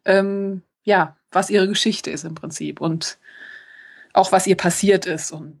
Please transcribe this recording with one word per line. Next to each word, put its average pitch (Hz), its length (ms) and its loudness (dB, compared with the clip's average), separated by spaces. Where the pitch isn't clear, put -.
ähm, 196 560 0
ja, 180 320 2
was 190 180 0
ihre 196 180 4
Geschichte 208 440 -2
ist 156 120 -8
im 165 120 -10
Prinzip 151 440 -10
und 160 380 -6
auch 190 180 4
was 190 160 2
ihr 190 80 6
passiert 185 500 2
ist 160 260 -6
und, 156 280 -14